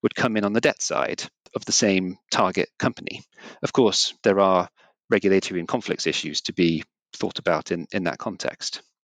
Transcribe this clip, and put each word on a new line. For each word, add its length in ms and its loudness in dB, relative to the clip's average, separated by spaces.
would 120 0
come 220 0
in 80 0
on 80 0
the 80 2
debt 200 0
side 420 -2
of 100 -6
the 80 -4
same 440 2
target 380 0
company. 440 -4
Of 100 -4
course, 500 2
there 180 4
are 280 4
regulatory 500 2
and 80 -6
conflicts 380 -2
issues 360 -4
to 100 -6
be 320 2
thought 240 -6
about 340 -2
in, 200 -6
in 120 -2
that 140 -4
context. 640 -8